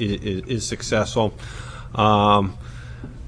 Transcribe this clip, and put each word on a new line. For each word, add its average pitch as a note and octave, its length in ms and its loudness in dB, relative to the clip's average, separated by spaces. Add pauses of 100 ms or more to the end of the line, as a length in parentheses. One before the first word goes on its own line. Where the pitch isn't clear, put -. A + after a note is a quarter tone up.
is, G2+ 440 -2
is A2+ 220 -4
successful. A2 680 0 (600)
Um, G#2 640 6 (680)